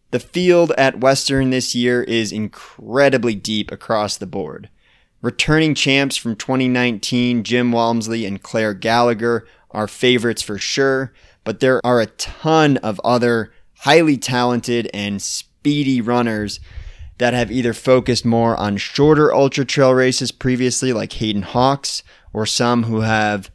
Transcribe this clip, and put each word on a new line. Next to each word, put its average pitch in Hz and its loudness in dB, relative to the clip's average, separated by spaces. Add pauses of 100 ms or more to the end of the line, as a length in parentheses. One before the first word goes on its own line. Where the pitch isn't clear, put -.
(100)
The 123 -2
field 175 2
at 135 2
Western 135 2
this 127 -2
year 120 0
is 113 -2
incredibly 117 0
deep 104 -4
across 107 -4
the 101 -10
board. 92 -10 (540)
Returning 151 0
champs 139 0
from 113 -6
twenty 131 -2
nineteen, 123 -2
Jim 120 0
Walmsley 117 -2
and 98 -10
Claire 110 -2
Gallagher, 117 0 (240)
are 107 -4
favorites 120 0
for 104 -8
sure, 135 -2 (300)
but 110 -6
there 131 4
are 123 4
a 110 2
ton 156 2
of 104 -6
other 117 0 (240)
highly 156 4
talented 123 -2
and 101 -6
speedy 135 -2
runners 113 -2 (560)
that 123 0
have 120 -2
either 120 0
focused 123 0
more 117 2
on 101 -2
shorter 147 4
ultra 139 2
trail 131 2
races 127 0
previously, 127 -2
like 104 -4
Hayden 107 -2
Hawks, 127 0 (320)
or 107 -4
some 120 0
who 113 -2
have 107 0